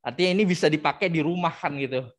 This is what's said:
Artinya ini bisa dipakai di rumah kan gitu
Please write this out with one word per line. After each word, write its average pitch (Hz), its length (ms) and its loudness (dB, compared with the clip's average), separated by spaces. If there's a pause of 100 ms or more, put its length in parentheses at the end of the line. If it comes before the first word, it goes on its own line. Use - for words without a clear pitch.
Artinya 180 400 0
ini 208 80 4
bisa 165 240 2
dipakai 160 400 0
di 160 80 0
rumah 170 320 0
kan 147 240 -6
gitu 131 240 -4 (180)